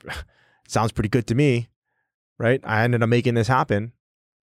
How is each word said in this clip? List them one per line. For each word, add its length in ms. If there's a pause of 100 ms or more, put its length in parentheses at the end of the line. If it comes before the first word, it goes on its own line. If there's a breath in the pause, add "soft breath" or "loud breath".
<sighs> 40
it 640
sounds 200
pretty 180
good 180
to 80
me, 320 (680)
right? 260
I 200
ended 200
up 60
making 240
this 140
happen. 440 (520)